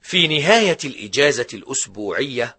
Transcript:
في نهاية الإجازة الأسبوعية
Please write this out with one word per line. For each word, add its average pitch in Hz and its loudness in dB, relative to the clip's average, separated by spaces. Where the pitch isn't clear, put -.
في 170 4
نهاية 170 4
الإجازة 127 0
الأسبوعية 113 -6